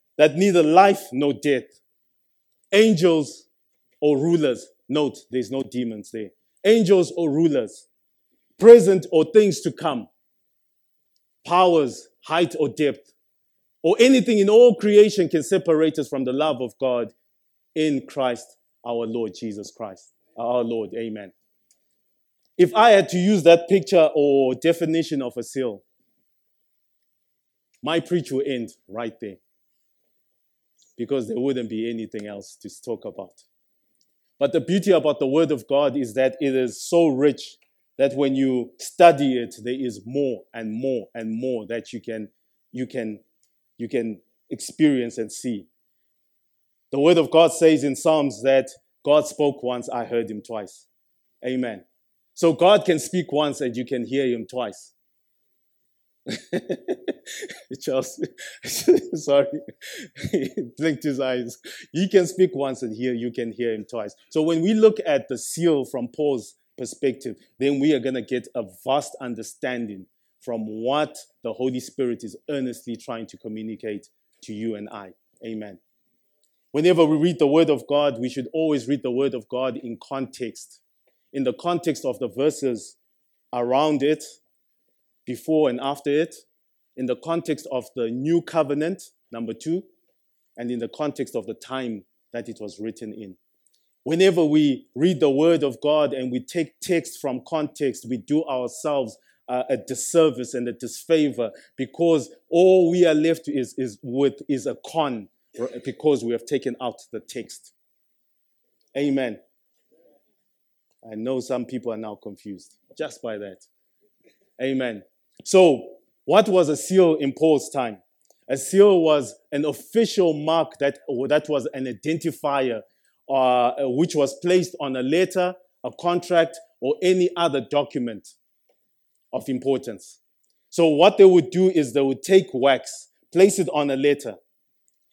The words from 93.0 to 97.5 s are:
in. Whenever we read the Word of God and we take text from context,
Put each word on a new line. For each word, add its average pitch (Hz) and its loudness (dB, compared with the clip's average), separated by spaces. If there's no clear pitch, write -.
in. 101 -18
Whenever 170 2
we 147 2
read 160 0
the 147 4
Word 151 2
of 127 -4
God 147 0
and 127 -6
we 123 -4
take - -8
text 170 -4
from 127 -6
context, 151 -4